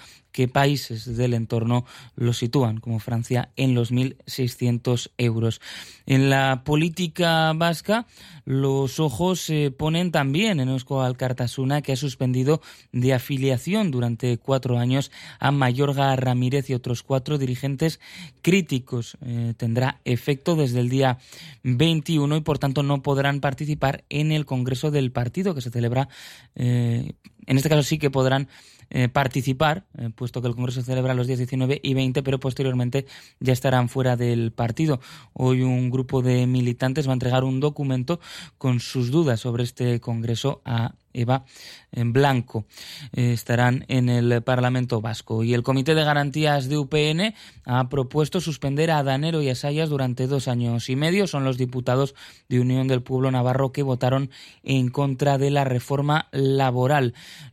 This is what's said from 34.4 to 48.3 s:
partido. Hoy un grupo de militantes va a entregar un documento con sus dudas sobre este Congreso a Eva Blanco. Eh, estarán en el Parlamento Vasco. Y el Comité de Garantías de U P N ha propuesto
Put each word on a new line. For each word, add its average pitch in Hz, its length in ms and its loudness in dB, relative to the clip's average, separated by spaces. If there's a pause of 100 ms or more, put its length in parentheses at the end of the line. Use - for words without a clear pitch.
partido. 123 480 0 (340)
Hoy 127 300 2
un 127 260 2
grupo 131 320 0
de 127 240 4
militantes 127 640 0
va 135 40 2
a - 20 2
entregar 127 300 2
un 131 160 0
documento 143 600 -2 (380)
con 123 220 2
sus 120 300 -2
dudas 135 300 2
sobre 123 240 -2
este 123 380 -2
Congreso 117 640 -4
a 117 300 -2 (180)
Eva 127 300 0 (480)
Blanco. 120 760 2 (460)
Eh, 123 220 0
estarán 123 560 2
en 127 180 2
el 120 360 2
Parlamento 123 580 0
Vasco. 113 420 -4
Y 120 100 2
el 120 80 2
Comité 135 320 2
de 156 120 2
Garantías 147 640 2
de 147 80 0
U 143 100 -2
P 151 220 2
N 190 260 0 (300)
ha 127 240 0
propuesto 143 500 0